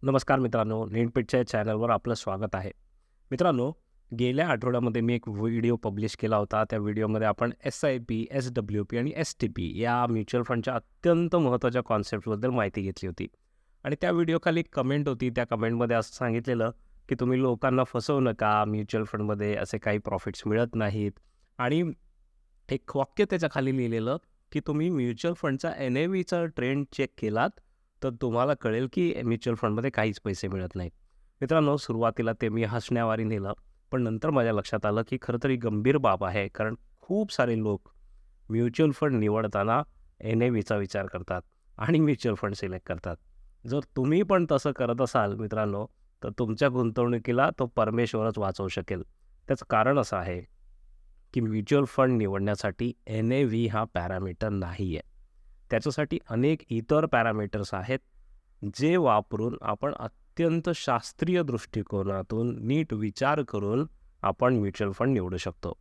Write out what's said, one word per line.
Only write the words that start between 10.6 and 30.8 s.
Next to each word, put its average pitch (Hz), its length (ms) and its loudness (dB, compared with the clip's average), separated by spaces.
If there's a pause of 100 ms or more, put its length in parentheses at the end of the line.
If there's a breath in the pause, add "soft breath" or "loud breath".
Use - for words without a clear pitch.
अत्यंत 170 600 2
महत्त्वाच्या 123 500 4
कॉन्सेप्टबद्दल 107 640 -2
माहिती 107 320 0
घेतली 95 260 -6
होती. 90 200 -6 (560)
आणि 139 180 -2
त्या 180 100 2
व्हिडिओखाली 165 480 2
एक - 160 -6
कमेंट 139 320 0
होती. 127 220 -2
त्या 120 140 -2
कमेंटमध्ये 117 540 0
असं 113 160 -2
सांगितलेलं 120 580 0 (380)
की, 135 100 0
"तुम्ही 127 200 2
लोकांना 127 440 2
फसवू 131 360 0
नका, 107 460 2
म्युच्युअल 107 400 -2
फंडमध्ये 104 500 -2
असे 101 220 -4
काही 104 200 0
प्रॉफिट्स - 480 -6
मिळत 113 300 2
नाहीत." 104 360 0 (460)
आणि 156 340 0 (800)
एक - 260 -6
वाक्य 139 280 0
त्याच्या 170 280 -2
खाली 135 240 0
लिहिलेलं 117 400 0 (340)
की, 151 80 -2
"तुम्ही 151 300 -2
म्युच्युअल 135 440 -2
फंडचा 156 440 -4
एनएव्हीचा 170 680 0
ट्रेंड 139 400 -2 (120)
चेक 135 200 0
केलात, 113 320 0 (540)
तर 135 60 0 (120)
तुम्हाला 123 320 2
कळेल 120 400 0
की 175 200 2 (120)
म्युच्युअल 117 300 0
फंडमध्ये 113 340 0
काहीच 110 320 0
पैसे 101 260 -4
मिळत 92 280 -6
नाहीत." 87 160 -6 (500)